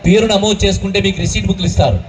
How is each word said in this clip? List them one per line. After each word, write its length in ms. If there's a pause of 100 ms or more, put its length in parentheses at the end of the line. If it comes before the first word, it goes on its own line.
పేరు 200
నమోదు 400
చేసుకుంటే 340
మీకు 200
రిసీట్ 260
బుక్లు 200
ఇస్తారు. 420